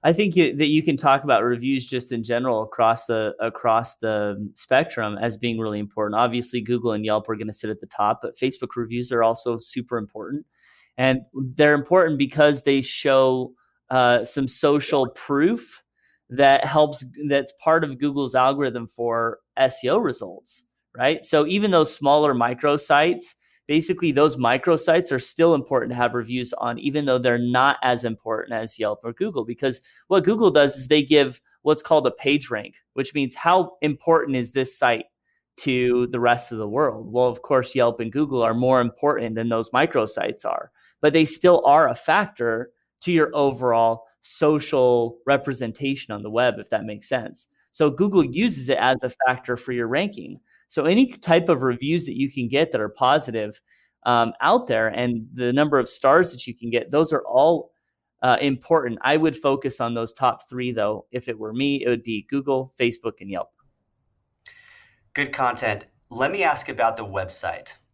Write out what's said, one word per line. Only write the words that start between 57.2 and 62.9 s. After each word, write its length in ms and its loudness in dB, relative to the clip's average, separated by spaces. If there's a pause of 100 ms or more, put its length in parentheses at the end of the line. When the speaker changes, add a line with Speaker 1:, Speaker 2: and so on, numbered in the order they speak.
Speaker 1:
all, 460 2 (500)
uh, 180 4
important. 640 -2
I 140 2
would 200 2
focus 440 -2
on 140 -2
those 180 -6
top 360 -2
three, 220 -8
though. 400 -4
If 160 -10
it 100 -8
were 160 -10
me, 320 -2
it 40 0
would 160 -2
be 260 -6
Google, 480 -4
Facebook, 420 -2